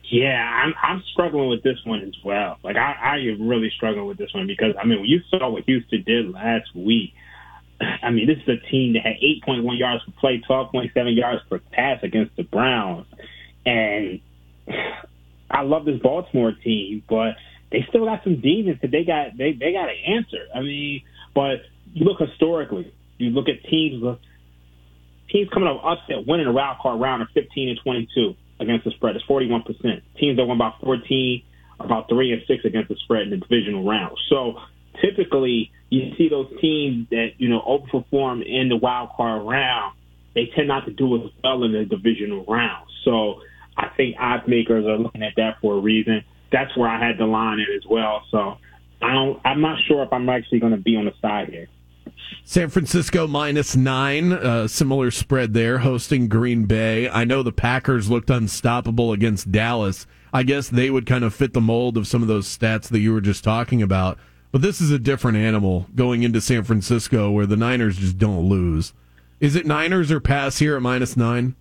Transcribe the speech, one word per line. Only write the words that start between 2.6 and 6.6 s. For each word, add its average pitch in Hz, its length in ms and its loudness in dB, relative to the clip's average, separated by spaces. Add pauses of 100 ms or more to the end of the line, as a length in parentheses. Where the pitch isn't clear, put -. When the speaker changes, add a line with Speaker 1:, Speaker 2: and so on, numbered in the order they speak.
Speaker 1:
Like, 101 140 -4
I, 135 160 0
I 135 260 -2
am 110 300 -2
really 110 280 0
struggling 104 300 -2
with 98 120 -10
this 101 140 -8
one 95 140 -4
because, 101 340 0
I 107 60 0
mean, 107 140 4
when 101 80 -4
you 170 120 4 (100)
saw 131 180 0
what - 160 -6
Houston 120 400 0
did 113 260 0
last 113 440 -4